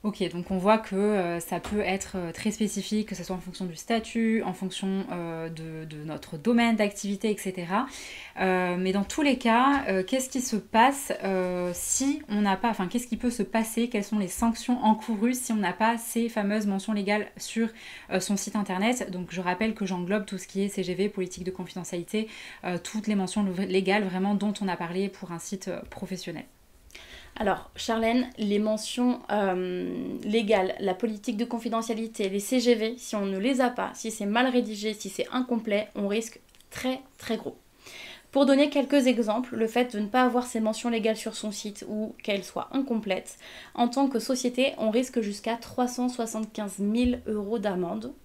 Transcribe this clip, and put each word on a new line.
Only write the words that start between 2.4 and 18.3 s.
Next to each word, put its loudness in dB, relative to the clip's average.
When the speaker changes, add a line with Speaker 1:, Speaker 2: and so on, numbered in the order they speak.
Speaker 1:
spécifique, -2
que -6
ce -10
soit -4
en -8
fonction -8
du -6
statut, 0
en -2
fonction, -2
euh, -6
de, -10
de -12
notre -8
domaine 4
d'activité, 0
et 0
cetera. -2
Euh, 2
mais 2
dans 2
tous 0
les 4
cas, 6
euh, 2
qu'est-ce 0
qui -2
se -2
passe, 4
euh, 0
si 0
on 2
n'a 4
pas, 2
enfin, 0
qu'est-ce -2
qui -2
peut 2
se -4
passer, 0
quelles 0
sont 0
les 0
sanctions 2
encourues 4
si -4
on 2
n'a 2
pas 2
ces -2
fameuses 2
mentions 0
légales 2
sur, -2
euh, 2
son 0